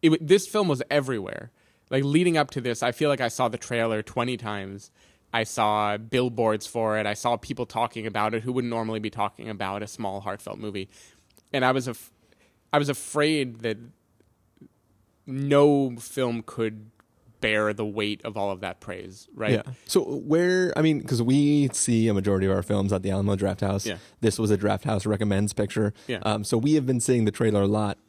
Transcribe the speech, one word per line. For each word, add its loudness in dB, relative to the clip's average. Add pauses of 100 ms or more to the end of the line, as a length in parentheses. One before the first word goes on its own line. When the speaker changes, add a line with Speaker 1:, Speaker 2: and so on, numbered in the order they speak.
Speaker 1:
it 8
w-, 0
this 4
film 0
was 0
everywhere. -2 (360)
Like, 0
leading 4
up 0
to -4
this, -2
I 2
feel 0
like 0
I 0
saw 0
the -4
trailer -2
twenty -4
times. -10 (420)
I 2
saw 0
billboards 0
for -2
it. -2
I -2
saw 0
people -8
talking -4
about -2
it -4
who -4
wouldn't -2
normally -4
be -6
talking -6
about -6
a -10
small, -8
heartfelt -10
movie. -8 (640)
And 0
I 4
was -2
af-, -12 (600)
I 4
was 0
afraid -2
that -4 (1500)
no 4
film -4
could -6 (500)
bear 2
the -4
weight -4
of -6
all -2
of -8
that -8
praise, -14
right? 0
Speaker 2:
Yeah. 2 (240)
So 2
where, 2
I 2
mean, 2
'cause 0
we 4
see 2
a 2
majority 2
of 4
our 2
films 0
at 0
the -2
Alamo 2
Drafthouse. -2
Speaker 1:
Yeah. -4 (240)
Speaker 2:
This 2
was 2
a 4
Drafthouse 0
Recommends 0
picture. -2 (140)
Speaker 1:
Yeah. -6
Speaker 2:
Um, -2
so 0
we 4
have 2
been 2
seeing 4
the 4
trailer 2
a 4
lot 0 (100)